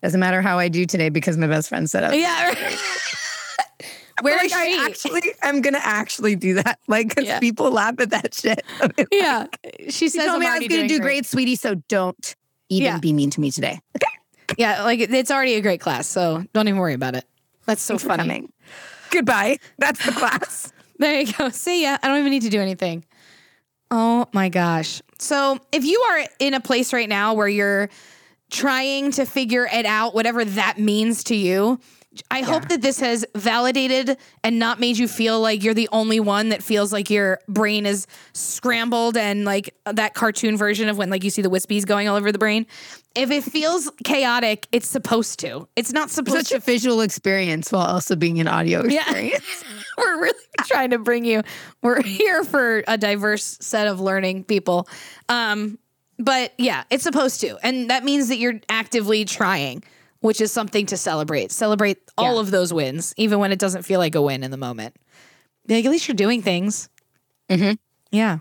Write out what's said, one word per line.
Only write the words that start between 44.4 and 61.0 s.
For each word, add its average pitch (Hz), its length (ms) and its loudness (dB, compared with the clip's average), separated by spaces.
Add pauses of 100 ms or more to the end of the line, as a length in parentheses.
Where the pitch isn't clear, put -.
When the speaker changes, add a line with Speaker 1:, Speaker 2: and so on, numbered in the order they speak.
Speaker 2:
it's 240 160 0
supposed 233 520 -2
to. 127 360 -8
It's 240 160 -4
not 302 180 0
supposed 277 280 0
Speaker 1:
Such 302 100 -2
Speaker 2:
to 262 80 0
Speaker 1:
a 247 40 0
visual 240 420 2
experience 185 680 0
while 185 160 2
also 180 300 0
being 165 240 2
an 160 80 2
audio 165 360 2
Speaker 2:
Yeah. 277 180 4
Speaker 1:
experience. 302 600 -4 (140)
Speaker 2:
<laughs> - 200 -14
We're 370 220 0
really 349 140 0 (320)
trying 269 240 2
to 240 80 2
bring 233 260 0
you, 220 180 2 (400)
we're 240 200 4
here 349 420 2
for 240 440 2
a 226 80 0
diverse 208 640 -2
set 214 260 0
of 196 140 -2
learning 190 440 -2
people. 185 440 0 (400)
Um, 214 500 0 (420)
but 254 360 2
yeah, 214 340 0
it's 254 120 0
supposed 277 400 0
to. 139 220 -4
And 247 260 -2
that 254 140 0
means 277 240 2
that 254 100 0
you're 233 300 -2
actively 214 560 0
trying, 160 580 -2 (380)
which 220 200 2
is 214 120 0
something 208 340 -2
to 196 100 -4
celebrate. 151 540 -2